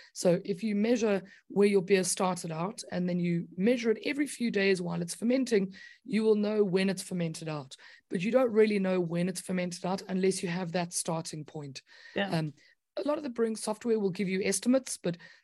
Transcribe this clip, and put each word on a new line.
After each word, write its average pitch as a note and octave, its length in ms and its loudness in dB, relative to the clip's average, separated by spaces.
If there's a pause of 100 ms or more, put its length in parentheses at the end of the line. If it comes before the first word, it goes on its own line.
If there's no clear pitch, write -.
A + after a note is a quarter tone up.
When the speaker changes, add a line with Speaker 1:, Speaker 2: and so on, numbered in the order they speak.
(120)
Speaker 1:
So F3 320 4
if G3 180 -4
you G#3+ 140 0
measure G#3 460 2 (260)
where G3+ 180 4
your G3 160 2
beer F#3 220 4
started F3+ 480 -2
out E3+ 280 -6 (120)
and F3+ 160 -2
then F3+ 100 -2
you F3 380 0
measure A#3 340 2
it A3 140 0
every C#4+ 220 -2
few A#3 260 -4
days G3 280 2
while E3+ 220 -4
it's E3+ 140 -6
fermenting, A#3 580 2 (300)
you G#3+ 180 0
will A3 140 6
know G#3 260 2
when F#3+ 260 2
it's F#3+ 140 -2
fermented E3 460 -6
out. D3 260 -8 (340)
But F3+ 120 -4
you G3+ 100 -2
don't B3 220 4
really G#3+ 260 6
know F#3 220 2
when E3+ 280 0
it's F3 120 -6
fermented F3+ 440 -4
out F#3 240 -4
unless F#3 340 0
you G3 60 -4
have E3+ 240 -4
that F3 200 -2
starting D#3+ 520 -6
point. C#3+ 380 -12 (320)
Speaker 2:
Yeah. G3 160 -2
Speaker 1:
Um, D#3 220 -2 (500)
a C#4 60 -2
lot D4 80 0
of D#4 80 -8
the C4+ 60 -6
brewing A3+ 260 -2
software G#3+ 420 -2
will G3 120 0
give F#3 180 -2
you F#3 160 0
estimates, B3 580 0
but E3+ 140 -2 (280)